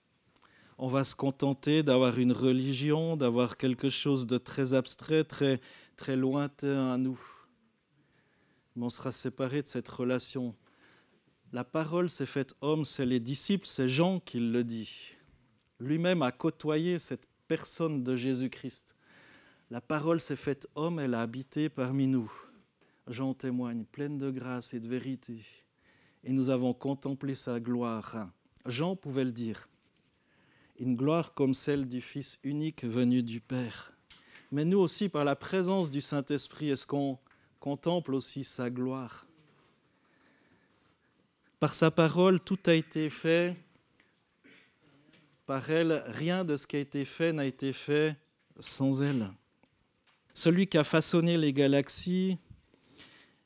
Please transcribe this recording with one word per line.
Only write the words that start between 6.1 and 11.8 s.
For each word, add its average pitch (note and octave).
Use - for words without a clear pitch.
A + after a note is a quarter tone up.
lointain C3+
à B2
nous. C3
Mais A#2+
on A#2+
sera -
séparé C3+
de -
cette -
relation. B2
La B2
parole D#3+